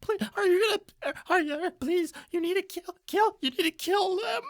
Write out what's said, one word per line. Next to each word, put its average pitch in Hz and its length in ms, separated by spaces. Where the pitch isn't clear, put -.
Please, 415 200
are 403 100
you 381 320
gonna, 277 120
are 359 120
you, 302 380
please, 330 340
you 339 100
need 339 140
to 381 80
kill, 359 320
kill, 370 340
you 262 100
need 294 140
to 330 60
kill 381 460
them. - 340